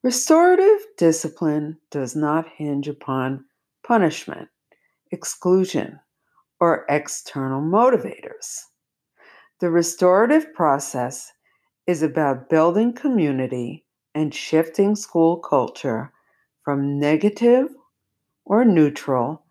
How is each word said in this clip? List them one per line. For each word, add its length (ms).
Restorative 800
discipline 800
does 260
not 320
hinge 400
upon 560
punishment, 640
exclusion, 920
or 280
external 760
motivators. 960
The 120
restorative 840
process 800
is 160
about 440
building 460
community 920
and 180
shifting 640
school 420
culture 760
from 360
negative 720
or 180
neutral 880